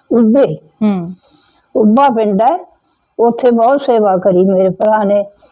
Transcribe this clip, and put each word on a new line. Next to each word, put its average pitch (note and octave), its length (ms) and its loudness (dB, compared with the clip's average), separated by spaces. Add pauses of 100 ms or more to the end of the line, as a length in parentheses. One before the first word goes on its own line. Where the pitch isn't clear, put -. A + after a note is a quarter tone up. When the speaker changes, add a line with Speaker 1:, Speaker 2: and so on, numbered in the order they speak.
(100)
Speaker 1:
ਉੱਭੇ, A3+ 440 2
Speaker 2:
ਹੂੰ। F#3 580 -6 (640)
Speaker 1:
ਉੱਭਾ A#3+ 320 2
ਪਿੰਡ G#3+ 340 -2
ਹੈ, D#4+ 240 -2 (520)
ਉੱਥੇ A#3 320 0
ਬਹੁਤ A#3+ 300 0
ਸੇਵਾ G#3+ 360 0
ਕਰੀ F#3 280 0
ਮੇਰੇ F#3+ 240 0
ਭਰਾ G#3+ 340 -2
ਨੇ, G3+ 200 -2 (300)